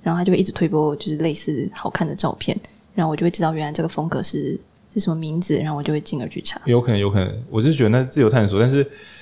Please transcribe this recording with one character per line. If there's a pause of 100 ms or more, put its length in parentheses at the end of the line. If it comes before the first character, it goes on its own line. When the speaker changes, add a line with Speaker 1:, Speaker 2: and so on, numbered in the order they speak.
Speaker 1:
然
后
他
就
会
一
直
推
播
就
是
类
似
好
看
的
照
片， (400)
然
后
我
就
会
知
道
原
来
这
个
风
格
是， (300)
是
什
么
名
字，
然
后
我
就
会
进
而
去
查。
Speaker 2:
有
可
能，
有
可
能，
我
就
觉
得
那
是
自
由
探
索，
但
是 (380)